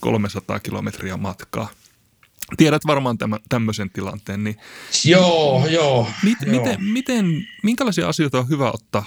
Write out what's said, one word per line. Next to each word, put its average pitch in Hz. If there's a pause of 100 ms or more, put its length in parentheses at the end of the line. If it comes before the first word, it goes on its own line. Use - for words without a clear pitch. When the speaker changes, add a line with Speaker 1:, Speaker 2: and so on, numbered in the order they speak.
Speaker 1:
kolmesataa 104
kilometriä 98
matkaa. 101 (880)
Tiedät 151
varmaan 135
tämän, 107
tämmöisen 110
tilanteen, 101
niin 107 (480)
Speaker 2:
Joo, 156
joo, 139 (140)
Speaker 1:
mit-, 214
Speaker 2:
joo. 208 (120)
Speaker 1:
miten, 190
miten, 208 (160)
minkälaisia 208
asioita 143
on 123
hyvä 139
ottaa -